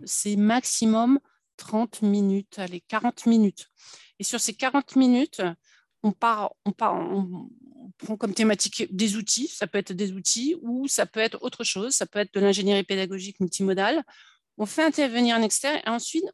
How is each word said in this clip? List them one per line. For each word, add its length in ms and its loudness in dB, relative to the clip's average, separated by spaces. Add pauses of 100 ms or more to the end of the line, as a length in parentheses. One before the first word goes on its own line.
c'est 320 -2
maximum 840 4 (400)
trente 440 -4
minutes, 560 0
allez, 240 -8
quarante 420 -4
minutes. 460 4 (480)
Et 60 -8
sur 160 -4
ces 120 -4
quarante 420 -2
minutes, 460 4 (600)
on 100 2
part, 400 0 (140)
on 60 -2
part, 220 0
on, 540 -4 (280)
on 200 -20
prend 220 -8
comme 160 -4
thématique 600 0
des 220 0
outils, 320 -2
ça 180 -6
peut 120 -4
être 160 -6
des 180 -4
outils 480 -2
ou 260 -4
ça 200 0
peut 140 -10
être 220 -2
autre 220 -6
chose, 300 -4
ça 100 0
peut 140 -8
être 160 -2
de 60 0
l'ingénierie 440 4
pédagogique 560 -4
multimodale. 640 0 (540)
On 80 -2
fait 180 0
intervenir 500 2
un 60 4
expert 360 0
et 120 -6
ensuite 440 -4